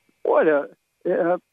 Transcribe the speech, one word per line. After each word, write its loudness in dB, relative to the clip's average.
Olha, 0
é, -2